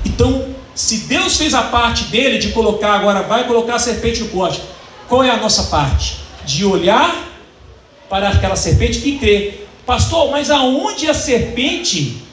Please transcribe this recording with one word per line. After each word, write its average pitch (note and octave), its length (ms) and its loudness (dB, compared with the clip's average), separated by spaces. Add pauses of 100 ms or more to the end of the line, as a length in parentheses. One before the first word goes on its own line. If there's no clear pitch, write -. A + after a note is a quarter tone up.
Então, C4 420 0 (280)
se - 260 -4
Deus D4+ 360 -2
fez D#4 160 0
a A#3+ 120 2
parte A#3 400 0
dele A3+ 340 0
de G3+ 120 -2
colocar, G#3 440 2
agora G3 280 2
vai A#3+ 240 0
colocar A#3 280 0
a A3+ 40 0
serpente A3+ 420 -2
no G#3 80 -4
poste, F#3 340 -2 (460)
qual B3+ 140 4
é B3+ 80 4
a A3+ 60 2
nossa G#3+ 280 0
parte? - 540 0 (280)
De D3 180 -2
olhar G3+ 640 2 (800)
para G3 200 0
aquela F#3+ 280 2
serpente A3+ 500 0
e C#4+ 120 0
crer. G#3 500 0 (160)
"Pastor, C4+ 460 2
mas D4 200 -2
aonde D4 580 2
a D4 60 2
serpente? G#3+ 1080 -2 (100)